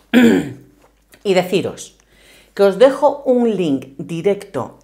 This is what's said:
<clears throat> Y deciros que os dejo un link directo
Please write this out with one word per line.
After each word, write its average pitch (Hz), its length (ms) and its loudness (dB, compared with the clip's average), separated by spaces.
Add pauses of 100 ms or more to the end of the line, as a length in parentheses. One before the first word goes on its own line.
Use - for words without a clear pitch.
(100)
<clears throat> - 1120 -2
Y 196 120 0
deciros 175 640 -4 (580)
que 196 100 2
os 190 140 2
dejo 277 480 2
un 240 280 0
link 151 420 -4
directo 165 880 -6